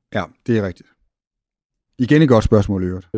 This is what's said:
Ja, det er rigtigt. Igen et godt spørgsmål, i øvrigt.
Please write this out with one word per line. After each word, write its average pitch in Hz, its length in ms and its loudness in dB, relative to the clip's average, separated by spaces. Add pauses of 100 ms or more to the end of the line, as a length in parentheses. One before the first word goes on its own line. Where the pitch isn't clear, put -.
(160)
Ja, 98 80 -4 (240)
det 117 100 0
er 101 100 -2
rigtigt. - 220 -14 (1120)
Igen 147 220 2
et 151 80 2
godt 110 140 4
spørgsmål, 98 400 0
i - 20 -6
øvrigt. 92 220 -10 (100)